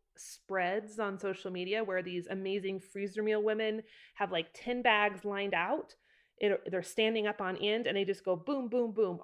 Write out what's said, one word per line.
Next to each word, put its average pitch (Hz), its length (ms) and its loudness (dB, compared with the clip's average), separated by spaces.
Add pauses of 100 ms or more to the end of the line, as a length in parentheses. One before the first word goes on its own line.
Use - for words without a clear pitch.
(160)
spreads 202 800 -4
on 202 200 -2
social 190 320 -4
media 185 340 -2
where 185 180 -2
these 175 260 -4
amazing 190 520 -2
freezer 202 420 -6
meal 214 200 2
women 214 400 0 (320)
have, 190 180 -2
like, 165 220 0
ten 247 260 -4
bags 208 420 4
lined 202 300 -2
out. 185 420 0 (440)
It, 202 320 2
they're 180 120 0
standing 220 440 2
up 208 160 -2
on 185 160 -2
end 214 280 0
and 190 80 0
they 196 120 2
just 190 180 -2
go 180 120 2
boom, 262 320 -2
boom, 233 240 0
boom, 190 320 2